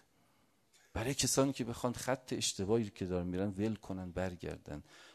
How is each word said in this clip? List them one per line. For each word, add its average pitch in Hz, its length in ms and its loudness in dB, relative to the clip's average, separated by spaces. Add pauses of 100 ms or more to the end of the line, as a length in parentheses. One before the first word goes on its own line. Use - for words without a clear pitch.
(920)
برای 120 200 0
کسانی 135 400 4
که 127 100 -2
بخوان 117 300 0
خط - 400 -2
اشتباهی 113 560 2
که - 160 -4
دارن 90 220 0
می‌رن 92 300 0
ول 107 180 2
کنن، 92 360 -8
برگردن. 82 720 -6 (320)